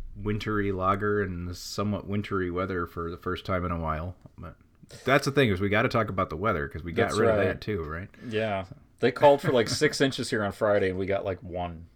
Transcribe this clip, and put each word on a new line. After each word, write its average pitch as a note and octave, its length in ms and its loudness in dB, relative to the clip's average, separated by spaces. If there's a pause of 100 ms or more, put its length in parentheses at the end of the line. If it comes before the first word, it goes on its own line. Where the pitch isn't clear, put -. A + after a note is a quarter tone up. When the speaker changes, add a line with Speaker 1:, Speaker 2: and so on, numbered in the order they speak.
(220)
Speaker 1:
wintry G#2 500 0
lager G2 520 2
in F2 220 -6
the F2+ 100 -8
somewhat G#2 500 -4
wintry G2 460 -2
weather F2+ 340 -2
for E2+ 240 -6
the F2 80 -8
first - 280 -4
time F2+ 200 0
in F2 60 0
a E2+ 80 -2
while. D#2+ 360 -4 (220)
But E2+ 180 -14 (480)
that's C#3 220 4
the C#3 60 0
thing C3+ 180 4
is F#2 100 2
we G2+ 100 0
gotta A2+ 200 2
talk A2+ 200 0
about F#2+ 200 -2
the D#2 80 -8
weather E2+ 300 0
'cause D#2 160 -10
we E2+ 80 -8
got G2+ 180 2
Speaker 2:
That's G2 100 -2
Speaker 1:
rid A2+ 100 4
of G#2+ 80 4
Speaker 2:
right. G2 80 2
Speaker 1:
that F#2 160 -2
too, G2 220 -4
right? D#2+ 260 -8 (200)
Speaker 2:
Yeah. G#2+ 360 -2
Speaker 1:
So. - 100 -18 (240)
Speaker 2:
They B2 120 4
called C#3+ 300 6
for, D#3 100 0
like, A#2+ 180 4
Speaker 1:
<laughs> - 0 -
Speaker 2:
six D3 300 2
inches C3+ 300 0
here A2 140 0
on G2 80 -2
Friday G2+ 400 2
and F#2 80 -4
we G2 80 -2
got, F#2+ 180 0
like, F#2+ 160 -4
one. F2 540 -8